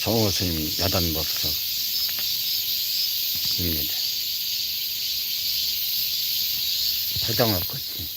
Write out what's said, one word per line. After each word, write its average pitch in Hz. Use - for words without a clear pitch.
정호 107
스님 82
야단법석입니다. -
화장을 110
걷지. -